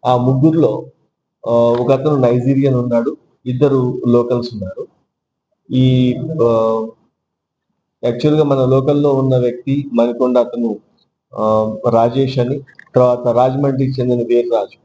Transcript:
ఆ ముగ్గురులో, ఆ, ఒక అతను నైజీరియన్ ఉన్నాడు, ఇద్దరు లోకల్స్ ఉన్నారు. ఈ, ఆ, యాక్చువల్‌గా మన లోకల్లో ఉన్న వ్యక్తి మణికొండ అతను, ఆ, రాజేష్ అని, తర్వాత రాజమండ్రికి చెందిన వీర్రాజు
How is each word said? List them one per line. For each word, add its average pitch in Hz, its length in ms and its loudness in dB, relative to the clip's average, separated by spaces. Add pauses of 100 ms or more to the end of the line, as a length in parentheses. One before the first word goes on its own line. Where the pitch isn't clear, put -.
ఆ 123 120 2
ముగ్గురులో, 131 680 2 (600)
ఆ, 113 40 -2
ఒక 120 400 2
అతను 143 240 0
నైజీరియన్ 131 600 2
ఉన్నాడు, 120 420 -2 (280)
ఇద్దరు 127 640 0
లోకల్స్ 120 460 0
ఉన్నారు. 95 340 -12 (880)
ఈ, 127 440 2
ఆ, 113 680 0 (1200)
యాక్చువల్‌గా 151 400 0
మన 139 220 0
లోకల్లో 139 480 2
ఉన్న 131 240 2
వ్యక్తి 131 560 -2
మణికొండ 120 440 0
అతను, 117 420 -2 (560)
ఆ, 110 400 0 (140)
రాజేష్ 123 500 0
అని, 127 200 -2 (360)
తర్వాత 123 320 2
రాజమండ్రికి 131 640 0
చెందిన 123 360 -2
వీర్రాజు 117 580 -2